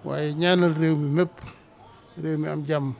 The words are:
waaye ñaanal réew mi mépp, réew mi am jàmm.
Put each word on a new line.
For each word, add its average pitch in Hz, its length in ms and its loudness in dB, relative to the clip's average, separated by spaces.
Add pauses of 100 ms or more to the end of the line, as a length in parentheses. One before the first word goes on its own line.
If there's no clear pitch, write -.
waaye 147 300 -4
ñaanal 175 400 4
réew 160 220 2
mi 147 140 -2
mépp, 170 220 2 (880)
réew 156 160 -2
mi 151 100 -2
am 151 200 -4
jàmm. 143 320 -2